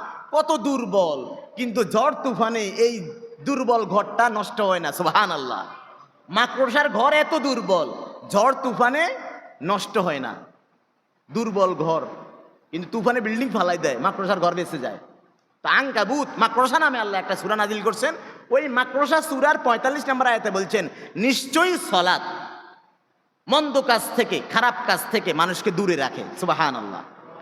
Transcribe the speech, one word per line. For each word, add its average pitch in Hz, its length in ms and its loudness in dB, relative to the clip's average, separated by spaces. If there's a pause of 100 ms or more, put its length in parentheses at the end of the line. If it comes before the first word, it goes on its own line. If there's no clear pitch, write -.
(320)
কত 311 200 4
দুর্বল, 196 840 0 (220)
কিন্তু 233 260 0
ঝড় 233 400 2
তুফানে 226 360 0
এই 214 520 0 (340)
দুর্বল 240 400 2
ঘরটা 202 440 2
নষ্ট 214 320 -4
হয় 190 180 2
না। 160 120 -4
সুবহানাল্লাহ। 160 720 0 (640)
মাকড়সার 247 600 2
ঘর 233 240 2
এত 302 220 2
দুর্বল, 196 580 0 (360)
ঝড় 240 340 4
তুফানে 262 540 0 (460)
নষ্ট 202 340 -2
হয় 170 220 0
না। 113 160 -8 (960)
দুর্বল 190 440 2
ঘর, 156 300 0 (680)
কিন্তু 170 180 -8
তুফানে 233 320 2
বিল্ডিং 226 280 -2
ফালাই 180 280 0
দেয়, 156 200 -2
মাকড়সার 190 420 0
ঘর 170 140 2
বেঁচে 170 240 -4
যায়। 113 200 -6 (680)
তো 151 60 -2
আনকাবুত, 233 580 2 (100)
মাকড়সা 240 420 4
নামে 277 200 2
আল্লাহ 202 220 -2
একটা 190 140 -2
সূরা 190 200 -2
নাজিল 208 280 0
করছেন। 240 320 0 (340)
ওই 285 180 2
মাকড়সা 262 540 2
সূরার 294 360 2
পঁয়তাল্লিশ 262 520 0
নম্বর 254 180 2
আয়াতে 220 240 0
বলছেন, 190 380 -2 (260)
নিশ্চয়ই 311 640 2
সলাত 180 440 2 (1300)
মন্দ 269 340 2
কাজ 247 200 2 (140)
থেকে, 190 260 0 (100)
খারাপ 240 220 2 (140)
কাজ 190 120 2 (120)
থেকে 190 220 0
মানুষকে 175 380 0
দূরে 175 240 2
রাখে। 127 280 -2 (160)
সুবহানাল্লাহ। 127 640 -2 (400)